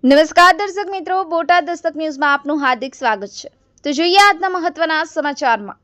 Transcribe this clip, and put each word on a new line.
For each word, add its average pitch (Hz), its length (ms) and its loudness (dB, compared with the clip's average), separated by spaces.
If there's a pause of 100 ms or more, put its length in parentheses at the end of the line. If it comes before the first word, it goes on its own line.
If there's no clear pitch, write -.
નમસ્કાર 311 520 6
દર્શક 392 340 -6
મિત્રો, 370 340 -4
બોટાદ 330 420 0
દસ્તક 330 300 -6
ન્યૂઝમાં 294 380 -2
આપનું 285 260 -4
હાર્દિક 262 340 -2
સ્વાગત 208 380 -4
છે. - 160 -18 (360)
તો 294 80 -2
જોઈએ 349 280 2
આજના 381 280 4
મહત્વના 330 560 -2
સમાચારમાં. 269 800 -4